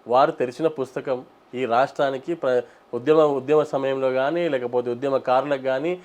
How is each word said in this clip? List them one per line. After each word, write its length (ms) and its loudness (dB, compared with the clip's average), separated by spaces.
వారు 240 4
తెరిచిన 360 -4
పుస్తకం 560 -6
ఈ 100 -4
రాష్ట్రానికి 680 0
ప్ర-, 280 0
ఉద్యమ, 240 2
ఉద్యమ 460 4
సమయంలో 480 -2
కానీ, 380 0
లేకపోతే 420 -2
ఉద్యమకారులకు 720 0
కానీ, 440 -2